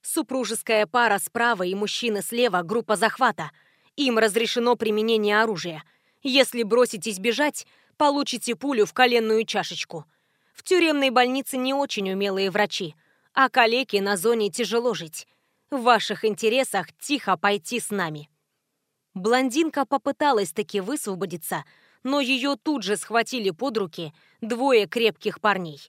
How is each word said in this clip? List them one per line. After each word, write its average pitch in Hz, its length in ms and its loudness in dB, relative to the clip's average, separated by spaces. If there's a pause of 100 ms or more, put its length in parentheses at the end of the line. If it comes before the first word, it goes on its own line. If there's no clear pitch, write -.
Супружеская 226 840 -2
пара 226 340 2
справа 233 440 0
и 180 120 -2
мужчины 208 460 -4
слева — 226 420 0
группа 220 320 0
захвата. 208 560 0 (440)
Им 254 220 0
разрешено 226 580 2
применение 214 680 2
оружия. 170 420 -4 (380)
Если 254 420 2
броситесь 220 560 0
бежать, 233 460 -2 (320)
получите 277 580 0
пулю 254 300 0
в - 80 -16
коленную 226 520 2
чашечку. 175 600 -8 (480)
В - 100 -20
тюремной 311 460 2
больнице 254 480 0
не 262 160 -2
очень 240 380 -2
умелые 196 400 -2
врачи, 196 440 -2 (380)
а 262 160 4
калеке 233 520 2
на 202 160 0
зоне 214 320 0
тяжело 233 440 -2
жить. 160 340 -12 (440)
В 269 100 -2
ваших 226 440 2
интересах 214 720 0
тихо 208 380 -2
пойти 208 420 -2
с - 100 -8
нами». 156 400 -6 (840)
Блондинка 262 720 0
попыталась 269 680 0
таки - 300 -4
высвободиться, 185 840 -6 (400)
но 277 160 0
ее 269 360 0
тут 285 280 -4
же 196 140 -2
схватили 220 520 -2
под 220 280 -4
руки 170 360 -6 (280)
двое 233 460 2
крепких 214 520 -2
парней. 180 500 -2